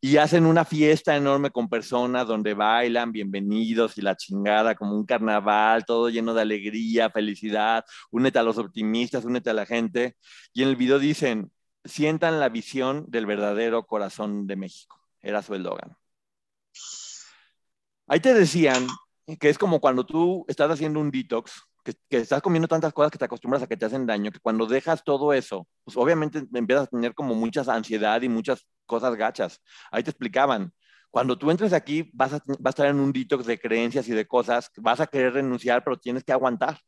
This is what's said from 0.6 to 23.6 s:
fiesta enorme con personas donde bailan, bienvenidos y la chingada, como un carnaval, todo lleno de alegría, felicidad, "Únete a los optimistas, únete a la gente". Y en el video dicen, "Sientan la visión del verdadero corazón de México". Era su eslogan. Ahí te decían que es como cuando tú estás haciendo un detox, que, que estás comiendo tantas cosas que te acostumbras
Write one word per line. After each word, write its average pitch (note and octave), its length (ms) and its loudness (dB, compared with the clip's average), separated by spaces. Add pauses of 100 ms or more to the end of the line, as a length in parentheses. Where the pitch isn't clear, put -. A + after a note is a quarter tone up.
fiesta D3+ 520 4
enorme C#3 340 0
con A#2 180 -2
personas B2 580 0
donde G#2+ 260 0
bailan, A#2 580 0
bienvenidos A2 840 -2
y G#2+ 40 -8
la G2 140 0
chingada, G#2 600 0
como G#2 200 -6
un G#2 100 -2
carnaval, G#2+ 800 2
todo A#2 240 0
lleno A2+ 240 -2
de A2+ 80 2
alegría, A2 680 -2
felicidad, G#2+ 760 -2 (260)
"Únete B2+ 280 2
a A#2 40 4
los A2+ 140 0
optimistas, A2+ 680 -4
únete A#2+ 240 -4
a A2+ 40 0
la G#2+ 120 -2
gente". A#2 500 -2 (380)
Y B2+ 100 0
en C3+ 60 2
el C3 80 0
video B2+ 220 4
dicen, C3+ 520 -2 (320)
"Sientan D#3 560 0
la C3+ 100 2
visión C3 600 -4
del A#2 160 -2
verdadero G#2 600 0
corazón G2+ 600 -6
de G2 80 -6
México". - 460 -14 (200)
Era G#2 200 -4
su G#2+ 140 -10
eslogan. - 420 -8 (2000)
Ahí D#3 140 2
te C4 120 6
decían D3+ 540 6 (520)
que D3 100 4
es C#3+ 80 2
como F#3 240 2
cuando B2+ 240 4
tú E3+ 420 0
estás D3 240 2
haciendo D3+ 280 -2
un D3 120 -2
detox, A#2+ 500 -6 (220)
que, A#2+ 100 -10 (160)
que C3 80 0
estás C3+ 240 0
comiendo E3 260 2
tantas D#3+ 260 0
cosas D3+ 180 2
que - 80 -18
te B2+ 60 -2
acostumbras B2 360 -4